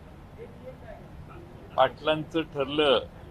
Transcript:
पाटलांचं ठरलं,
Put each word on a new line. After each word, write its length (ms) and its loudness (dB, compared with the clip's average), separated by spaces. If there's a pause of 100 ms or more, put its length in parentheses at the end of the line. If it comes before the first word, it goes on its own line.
(1800)
पाटलांचं 680 2
ठरलं, 580 4 (300)